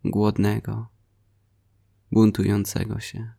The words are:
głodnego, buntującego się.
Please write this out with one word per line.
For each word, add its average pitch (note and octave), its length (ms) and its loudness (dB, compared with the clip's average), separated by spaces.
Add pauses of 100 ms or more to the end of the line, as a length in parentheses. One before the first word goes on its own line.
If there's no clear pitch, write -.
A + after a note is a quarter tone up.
głodnego, G#2+ 840 0 (1200)
buntującego G#2 880 2
się. A2+ 380 -12